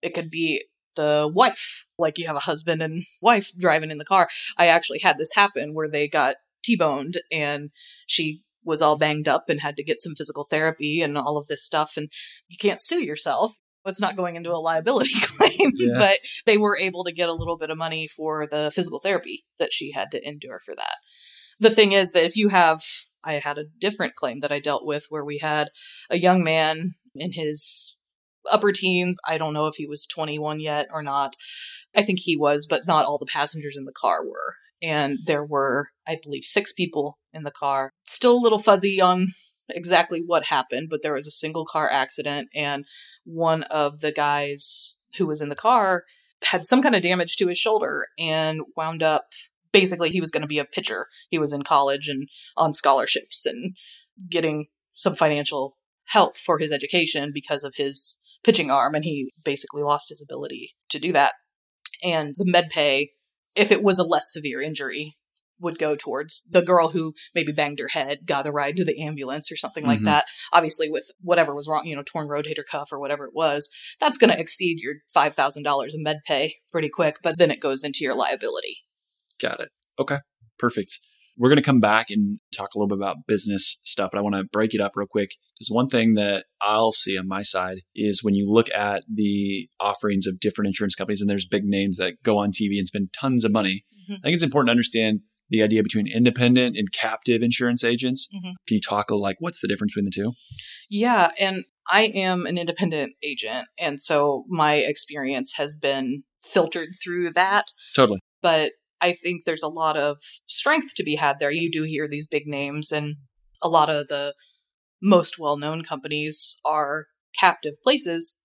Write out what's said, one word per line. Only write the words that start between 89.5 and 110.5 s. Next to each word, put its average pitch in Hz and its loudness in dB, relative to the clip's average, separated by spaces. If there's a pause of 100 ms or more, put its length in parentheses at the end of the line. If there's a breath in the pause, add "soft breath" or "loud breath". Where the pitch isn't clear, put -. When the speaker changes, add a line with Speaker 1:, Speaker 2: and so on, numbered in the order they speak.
Speaker 2:
offerings 101 0
of 92 -6
different 104 -2
insurance 98 -2
companies, 98 -4
and 101 0
there's 98 -2
big 101 -2
names 98 0
that 92 -4
go 107 4
on 101 0
T 104 -2
V 101 0
and 95 -2
spend 98 -6
tons 127 0
of 110 2
money, 101 0 (180 soft breath)
Speaker 1:
Mm-hmm. 202 -10
Speaker 2:
I 185 -6
think 160 2
it's 170 2
important 139 2
to 117 4
understand 110 2 (280)
the 110 2
idea 107 4
between 104 0
independent 123 4
and 104 -4
captive 113 0
insurance 120 0
agents. 127 -2
Speaker 1:
Mm-hmm. 180 -10 (160)
Speaker 2:
Can 113 2
you 101 2
talk, 104 -2
like, 101 -2
what's 170 -6
the 104 -4
difference 104 -2
between 101 -2
the 95 -4
two? 104 -4 (560 loud breath)
Speaker 1:
Yeah, 202 2
and 190 0 (260)
I 214 4
am 185 0
an 175 -4
independent 165 -2 (100)
agent, 123 -6 (100)
and 143 -4
so 147 2
my 151 2
experience 139 -2
has 151 -4
been 139 -2 (200)
filtered 165 0 (120)
through 175 -4
that. 190 2 (280 loud breath)
Speaker 2:
Totally. 107 4 (220)
Speaker 1:
But 160 2 (260)
I 175 2
think 175 -6
there's 160 -4
a 156 -2
lot 160 -2
of 147 -2 (300)
strength - 0